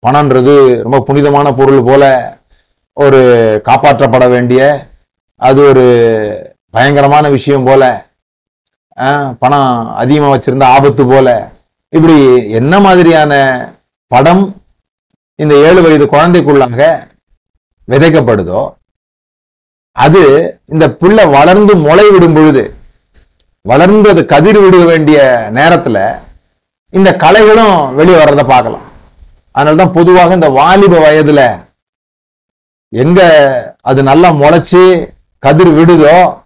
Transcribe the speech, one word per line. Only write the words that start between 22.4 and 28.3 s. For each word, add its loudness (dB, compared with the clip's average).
வளர்ந்து 0
அது 0
கதிர் 0
விட 2
வேண்டிய 0
நேரத்துல -2
இந்த 0
கலைகளும் 0
வெளியே 2
வர்றதை 2